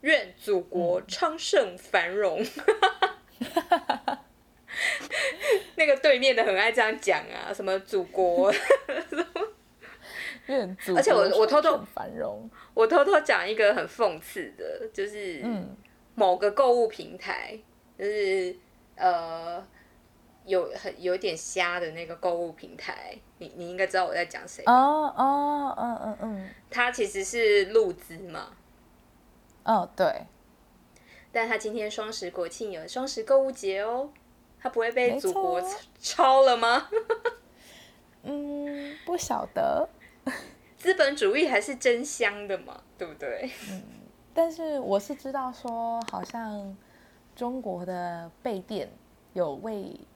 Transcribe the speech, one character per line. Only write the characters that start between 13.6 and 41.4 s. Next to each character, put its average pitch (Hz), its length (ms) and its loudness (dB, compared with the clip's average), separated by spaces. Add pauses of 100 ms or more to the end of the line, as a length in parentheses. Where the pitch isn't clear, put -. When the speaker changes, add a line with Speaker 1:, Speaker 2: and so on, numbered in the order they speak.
Speaker 1:
很 151 120 -2
讽 190 340 -2
刺 147 360 -10
的， 80 360 -10
就 196 140 -4
是 202 380 -10
Speaker 2:
嗯。 208 320 -6 (400)
Speaker 1:
某 180 200 4
个 202 140 2
购 247 240 4
物 233 140 4
平 - 280 -10
台， - 400 -8 (400)
就 190 80 -8
是 196 500 -2 (460)
呃， 170 680 -2 (800)
有， 185 320 0
很， - 260 -10
有 180 140 0
点 185 200 -4
瞎 175 440 -2
的 165 120 -4
那 170 140 -10
个 170 100 -10
购 175 180 -2
物 170 180 -4
平 - 240 -18
台， - 400 -12 (220)
你， 170 180 -16
你 175 140 -12
应 180 60 -12
该 190 100 2
知 - 100 -2
道 185 80 4
我 160 80 -4
在 175 140 -2
讲 - 200 -14
谁 - 180 -16
吧？ 233 80 8
Speaker 2:
哦， 285 440 6
哦， 285 640 2
嗯， 233 260 -4
嗯， 214 160 -8
嗯。 196 300 -8 (200)
Speaker 1:
它 247 220 0
其 240 140 -2
实 190 180 -6
是 208 420 4
路 208 260 2
资 - 260 -16 (100)
嘛。 160 220 -12 (1120)
Speaker 2:
哦， 208 320 2
对。 - 300 0 (1040)
Speaker 1:
但 226 160 -2
它 226 80 -2
今 214 160 -6
天 214 180 -6
双 220 220 -8
十 185 180 -8
国 175 180 -6
庆 208 220 -8
有 160 160 -10
双 254 220 -6
十 254 140 -6
购 269 160 4
物 269 120 2
节 196 320 -4
哦， 247 280 -4 (500)
它 254 80 -6
不 247 120 -2
会 226 120 0
被 247 260 2
祖 359 140 0
国 370 280 0
Speaker 2:
没 359 80 -6
错。 415 120 -10 (180)
Speaker 1:
抄 262 440 6
了 254 140 8
吗？ 233 320 2 (640)
<laughs> - 720 -20
Speaker 2:
嗯， 285 760 -8 (100)
不 349 100 -2
晓 - 380 -4
得。 - 340 0 (880)
Speaker 1:
资 370 180 -12
本 294 200 2
主 226 220 0
义 311 100 2